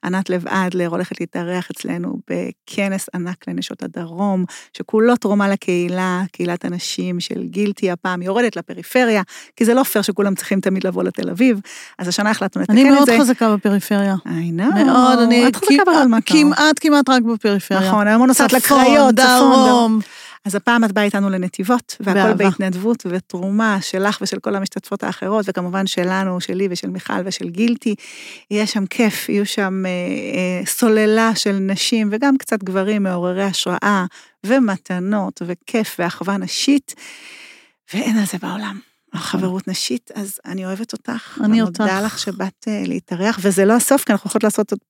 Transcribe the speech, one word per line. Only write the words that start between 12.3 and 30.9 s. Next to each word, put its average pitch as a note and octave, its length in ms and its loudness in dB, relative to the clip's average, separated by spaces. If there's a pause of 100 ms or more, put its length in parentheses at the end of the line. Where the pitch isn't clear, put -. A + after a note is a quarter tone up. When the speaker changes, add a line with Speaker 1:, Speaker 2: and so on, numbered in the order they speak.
Speaker 1:
לתקן G#3 120 2
את A3 40 8
זה. C4+ 100 8
Speaker 2:
אני C#4 80 8
מאוד C#4 140 6 (100)
חזקה A#3 360 4
בפריפריה. G3+ 600 0 (100)
Speaker 1:
I - 40 -10 (300)
know. C4 260 2
Speaker 2:
מאוד, B3+ 340 6
אני A#3+ 280 6
Speaker 1:
את B3+ 80 2
חזקה - 120 -2
Speaker 2:
כמעט, F#4+ 200 6
Speaker 1:
בכל D#4 200 4
מקום. A3+ 140 4
Speaker 2:
כמעט, D4 600 4
כמעט D4 280 4
רק B3+ 140 4
בפריפריה. G3+ 640 0
Speaker 1:
נכון, G#3 200 2
היום A3+ 180 6
נוסעת B3+ 300 2
Speaker 2:
צפון, C4+ 240 4
Speaker 1:
לקריות, C4+ 360 6
צפון, C4 100 6 (140)
Speaker 2:
דרום. C4 280 6
Speaker 1:
דרום. A#3 320 4 (460)
אז G3+ 100 -4
הפעם A#3 280 2
את G#3 80 0
באה G#3 120 0
איתנו G3+ 260 0
לנתיבות, F#3+ 680 -4
והכל G3 200 0
Speaker 2:
באהבה. G#3+ 140 4
Speaker 1:
בהתנדבות F#3+ 760 -2
ותרומה F#3+ 720 -2
שלך G3 400 -4
ושל G3 180 -6
כל G#3 160 -4
המשתתפות G3 480 -8
האחרות, G3 440 -4
וכמובן F#3+ 400 -4
שלנו, F#3 540 -2
שלי F#3+ 300 -4
ושל F3+ 180 -8
מיכל F#3 240 -8 (120)
ושל F3+ 240 -8
גילטי. G#3+ 460 -2 (560)
יהיה G#3 160 0
שם G3 180 -4
כיף, - 440 -2
יהיו G3+ 160 0
שם, F#3+ 400 -4
אה, F#3 60 -4
אה, F3+ 720 -4
סוללה G#3+ 680 2